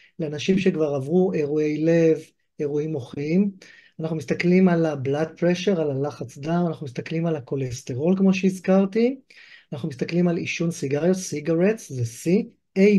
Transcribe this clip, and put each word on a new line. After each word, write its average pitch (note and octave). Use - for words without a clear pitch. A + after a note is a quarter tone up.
לאנשים D#3
שכבר D#3
עברו F3
אירועי D3+
לב, D#3+
אירועים D3
מוחיים. D#3
אנחנו D#3+
מסתכלים F3
על E3+
ה-blood D3
pressure, F3+
על D3
הלחץ C3+
דם, E3
אנחנו D#3
מסתכלים D#3+
על E3
הכולסטרול, C3+
כמו F#3+
שהזכרתי, G3
אנחנו D#3
מסתכלים E3+
על E3+
עישון -
סיגריות, D#3+
cigarettes, E3+
זה B2
C, A#2
A, -